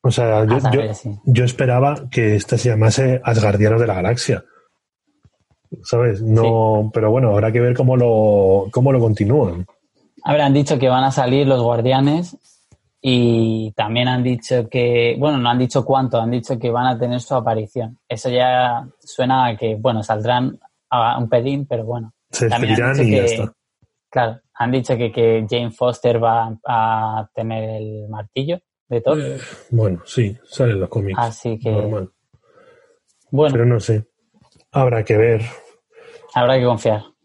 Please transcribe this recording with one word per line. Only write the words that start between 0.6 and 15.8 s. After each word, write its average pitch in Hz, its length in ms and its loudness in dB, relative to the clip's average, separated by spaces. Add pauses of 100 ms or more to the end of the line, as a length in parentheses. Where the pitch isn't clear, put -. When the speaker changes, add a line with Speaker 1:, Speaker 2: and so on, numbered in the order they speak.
Speaker 1:
yo, 104 40 -6
Speaker 2:
sí. 104 220 -12 (100)
Speaker 1:
yo 123 200 4
esperaba 131 680 0
que 110 240 2
esta 104 220 -2
se 123 120 0
llamase 127 540 2
Asgardianos 107 560 2
de 117 80 2
la 101 80 -2
Galaxia. 101 480 -2 (1400)
¿Sabes? 117 380 0
No, 113 640 2
Speaker 2:
Sí. 107 100 -4
Speaker 1:
pero 107 180 0
bueno, 120 200 2
habrá 107 200 2
que 117 80 0
ver 123 160 2
cómo 127 220 2
lo, 104 760 4
cómo 131 200 2
lo 131 80 4
continúan. 107 680 0 (580)
Speaker 2:
A - 80 -2
ver, 147 100 2
han 135 120 4
dicho 143 240 2
que 127 120 2
van 127 140 2
a 135 80 2
salir 135 360 2
los 131 140 4
Guardianes 131 760 0 (640)
y 113 760 0
también 117 320 -2
han 127 160 0
dicho 123 460 -2
que, 120 480 0
bueno, 143 220 0
no 120 100 0
han 120 80 0
dicho 127 260 0